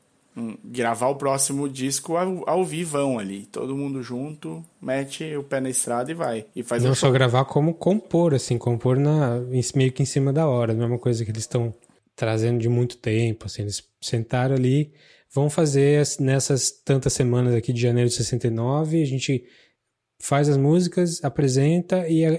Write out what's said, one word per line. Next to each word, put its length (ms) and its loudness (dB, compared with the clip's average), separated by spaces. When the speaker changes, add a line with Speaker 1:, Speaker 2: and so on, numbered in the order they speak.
Speaker 1:
Um, 300 -8
gravar 420 -2
o 80 0
próximo 540 -2
disco 480 -4
ao, 320 -4
ao 160 2
vivão 520 -2
ali. 280 -8
Todo 320 -8
mundo 260 -6
junto, 580 -10
mete 560 -6
o 60 -6
pé 180 -4
na 80 -4
estrada 420 -4
e 20 -8
vai. 400 -6
E 100 -8
faz 200 0
Speaker 2:
Não 80 4
Speaker 1:
um 40 2
Speaker 2:
só 120 2
Speaker 1:
show. 60 4
Speaker 2:
gravar, 320 4
como 280 2
compor, 600 0
assim, 240 0
compor 400 0
na, 400 2
em, 100 2
meio 180 4
que 100 -2
em 20 2
cima 280 0
da 140 2
hora. 260 2
Não 100 0
é 40 0
uma 120 -2
coisa 240 0
que 80 -4
eles 160 -8
tão 260 -2
trazendo 440 0
de 80 0
muito 300 0
tempo, 480 0
assim. 160 -8
Eles 200 -6
sentaram 540 -2
ali, 360 2
vão 160 2
fazer 520 4
as, 180 -2
nessas 520 2
tantas 420 0
semanas 420 2
aqui 160 0
de 80 -2
janeiro 300 4
de 60 -2
sessenta 320 -2
e 20 2
nove, 520 0
a 40 2
gente 400 -2
faz 300 2
as 80 4
músicas, 680 2
apresenta 840 2
e, 140 2